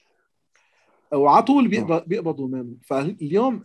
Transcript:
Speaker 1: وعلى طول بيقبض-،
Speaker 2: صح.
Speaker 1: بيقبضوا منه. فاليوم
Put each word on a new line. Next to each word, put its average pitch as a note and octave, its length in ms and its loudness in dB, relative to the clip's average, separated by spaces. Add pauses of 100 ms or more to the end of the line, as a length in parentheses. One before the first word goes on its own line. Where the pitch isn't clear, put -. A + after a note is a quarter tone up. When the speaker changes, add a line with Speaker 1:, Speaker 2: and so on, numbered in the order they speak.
(1160)
Speaker 1:
وعلى C#3+ 300 6
طول C4+ 240 4
بيقبض-، F3+ 320 -2
Speaker 2:
صح. E3 80 -10
Speaker 1:
بيقبضوا D3+ 400 -6
منه. B2 360 -8
فاليوم F3 800 -4